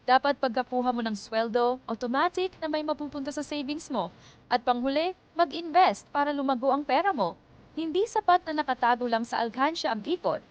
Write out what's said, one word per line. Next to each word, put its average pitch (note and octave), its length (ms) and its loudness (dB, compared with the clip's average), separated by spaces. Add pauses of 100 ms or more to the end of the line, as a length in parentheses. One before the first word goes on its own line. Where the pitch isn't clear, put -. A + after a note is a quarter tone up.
Dapat C4 400 2
pagkakuha B3+ 480 0
mo A#3+ 160 -2
ng A3+ 80 -4
sweldo, A#3 720 0
automatic C#4 720 -2
na - 80 -8
may D#4 160 -2
mapupunta D4 480 -6
sa D4 160 -6
savings D4 480 -6
mo. F#3 160 -4 (400)
At B3 160 0
panghuli, C4+ 480 0 (240)
mag-invest E4 720 2
para C#4+ 240 0
lumago C4+ 400 0
ang C#4 80 0
pera D#4+ 320 2
mo. A3+ 240 -2 (400)
Hindi E4 320 0
sapat F4+ 400 4
na D4+ 160 -2
nakatago B3 400 0
lang A#3 160 0
sa - 240 -4
alkansya C4+ 480 -2
ang G#3+ 80 -4
ipon. B3+ 500 -2